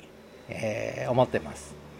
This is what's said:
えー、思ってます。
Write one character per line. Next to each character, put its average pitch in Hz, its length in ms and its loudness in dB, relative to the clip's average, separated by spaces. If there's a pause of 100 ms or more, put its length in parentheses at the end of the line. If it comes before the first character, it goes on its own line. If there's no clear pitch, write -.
(500)
え 110 580 -2
ー、 127 40 2
思 123 120 8
っ 123 40 6
て 110 120 2
ま 78 160 -8
す。 - 200 -12 (240)